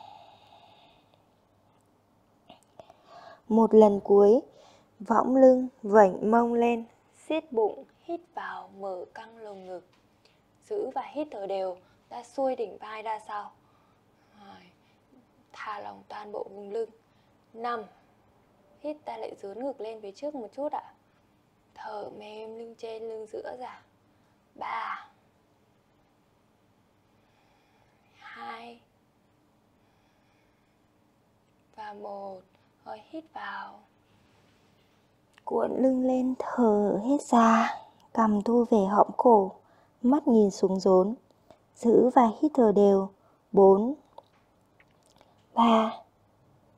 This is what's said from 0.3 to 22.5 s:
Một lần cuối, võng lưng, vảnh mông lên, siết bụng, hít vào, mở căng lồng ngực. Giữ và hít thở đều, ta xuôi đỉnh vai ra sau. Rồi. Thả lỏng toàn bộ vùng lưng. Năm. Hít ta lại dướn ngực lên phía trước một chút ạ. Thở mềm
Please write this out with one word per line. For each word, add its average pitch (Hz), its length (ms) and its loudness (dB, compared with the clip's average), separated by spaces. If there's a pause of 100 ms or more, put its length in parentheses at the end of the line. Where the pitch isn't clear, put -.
Một 220 260 2
lần 208 300 8
cuối, 202 360 6 (600)
võng 226 360 0
lưng, 254 320 6 (140)
vảnh 202 480 4
mông 233 240 2
lên, 233 300 0 (420)
siết 311 260 -6
bụng, 226 320 -4 (180)
hít 339 180 -12 (140)
vào, 185 440 -14
mở 190 260 -12 (100)
căng 226 240 -20
lồng 202 280 -18
ngực. 180 200 -16 (840)
Giữ 214 220 -6
và 262 120 -10
hít 302 280 -10
thở 202 160 -12
đều, 190 300 -6 (320)
ta 240 160 -16
xuôi 262 320 -4
đỉnh 214 220 -10
vai 214 240 -14
ra 220 240 -8
sau. 208 240 -12 (880)
Rồi. 196 240 -20 (880)
Thả 208 280 -14
lỏng 202 280 -16
toàn 208 240 -16
bộ - 180 -8
vùng 202 200 -18
lưng. 220 200 -6 (640)
Năm. 233 300 -8 (1000)
Hít 302 240 -8
ta 233 120 -12
lại 220 260 -12
dướn 202 220 -12
ngực 269 160 -10
lên 220 220 -12
phía 196 100 -16
trước 294 220 -12
một 240 180 -12
chút 294 200 -8
ạ. - 220 -12 (800)
Thở 214 440 -14
mềm 220 400 -18